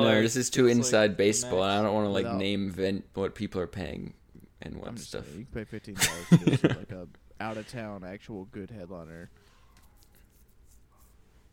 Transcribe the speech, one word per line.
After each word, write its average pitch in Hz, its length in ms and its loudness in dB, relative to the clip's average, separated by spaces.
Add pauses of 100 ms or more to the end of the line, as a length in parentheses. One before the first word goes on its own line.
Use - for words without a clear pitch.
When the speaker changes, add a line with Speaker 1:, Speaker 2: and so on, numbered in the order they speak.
(140)
Speaker 1:
know, 110 80 4
this 113 140 0
is 123 120 0
too 131 200 4
Speaker 2:
It's, 120 80 6
like, 117 80 4
Speaker 1:
inside 107 260 6
Speaker 2:
the 92 60 -4
Speaker 1:
baseball, 101 480 2
and 98 80 2
I - 60 2
Speaker 2:
max. 107 80 2
Speaker 1:
don't 101 80 2
wanna, 104 160 2
like, 95 160 0
Speaker 3:
Without 117 120 -4
Speaker 1:
name 98 320 0
vent 95 340 -2 (100)
what 95 200 -2
people 98 260 -4
are 85 60 -2
paying - 480 -8 (480)
and - 140 -10
what - 140 -12
Speaker 3:
I'm 120 60 -10
just - 120 -14
Speaker 1:
stuff. - 180 -8
Speaker 3:
saying, 76 140 -16
you 131 60 -12
can - 80 -14
pay 110 100 -8
fifteen 107 320 -14
dollars 90 320 -2
to 170 100 10
go 143 180 2
see, 156 120 4 (100)
like, 101 140 -12
a 90 160 -12 (320)
out-of-town 107 640 -10
actual 98 480 -12
good 98 180 -12
headliner. 87 580 -14 (2250)